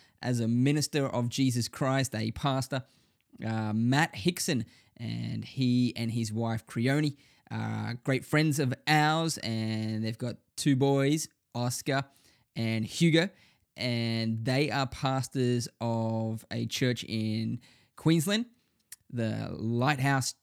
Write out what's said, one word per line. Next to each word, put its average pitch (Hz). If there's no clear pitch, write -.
as 120
a 113
minister 139
of 120
Jesus 123
Christ, 135
a 110
pastor, 131
uh, 110
Matt 127
Hickson, 170
and 113
he 123
and 113
his 110
wife, 113
Creone, 139
are 110
great 131
friends 151
of 127
ours, 156
and 110
they've 110
got 120
two 139
boys, 139
Oscar 127
and 113
Hugo, 170
and 113
they 131
are 135
pastors 127
of 113
a 117
church 123
in 110
Queensland, 175
the 110
Lighthouse 131